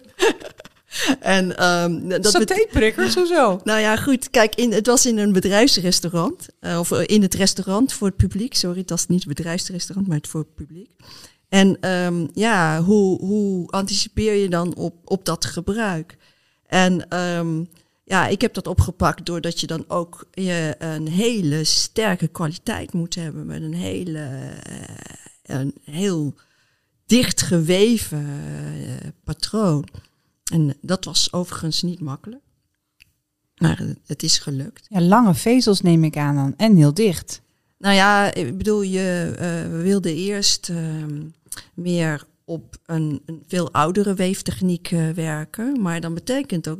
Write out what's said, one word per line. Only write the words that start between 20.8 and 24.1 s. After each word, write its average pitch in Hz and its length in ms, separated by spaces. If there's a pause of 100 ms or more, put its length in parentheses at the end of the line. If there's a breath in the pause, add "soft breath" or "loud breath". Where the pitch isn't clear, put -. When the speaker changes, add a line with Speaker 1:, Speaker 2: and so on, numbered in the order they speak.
Speaker 1:
hele 175 560
sterke 185 640
kwaliteit 175 680
moet 165 220
hebben 151 300
met 151 160
een 156 120
hele, 180 460 (440)